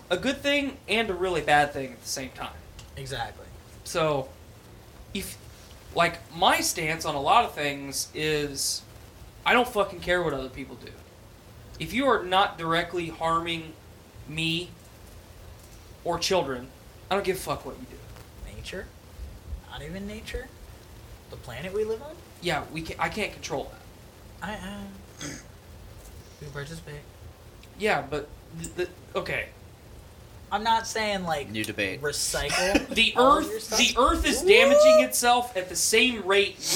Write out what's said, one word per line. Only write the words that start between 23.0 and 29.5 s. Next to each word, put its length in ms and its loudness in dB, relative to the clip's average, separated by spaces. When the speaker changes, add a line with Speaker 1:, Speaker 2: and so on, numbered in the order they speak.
Speaker 1:
can't 240 -4
control 380 -6
that. 60 -6
Speaker 2:
I, 60 -8
uh, 760 -12
<clears throat> 1120 -18
we 60 -12
participate. 520 -12
Speaker 1:
Yeah, 280 2
but 200 -4
the, 80 -10
the, 40 -4
okay. 280 -4